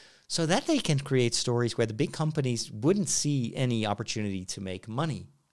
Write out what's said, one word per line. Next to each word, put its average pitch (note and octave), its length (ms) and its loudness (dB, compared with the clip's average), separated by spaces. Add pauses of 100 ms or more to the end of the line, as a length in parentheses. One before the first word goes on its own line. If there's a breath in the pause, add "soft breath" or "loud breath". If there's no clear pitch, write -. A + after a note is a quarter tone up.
(280 loud breath)
so - 180 0
that F#3 200 2
they D#4 140 2
can D#3 180 2
create B2+ 380 2
stories A#2+ 420 0
where A#2 80 2
the A2 80 -2
big B2+ 200 -2
companies D3 580 -2
wouldn't D3+ 380 2
see C3+ 440 0
any A#2+ 320 2
opportunity G#2 600 -2
to - 160 -8
make F#2+ 260 -8
money. A2+ 400 -4 (260)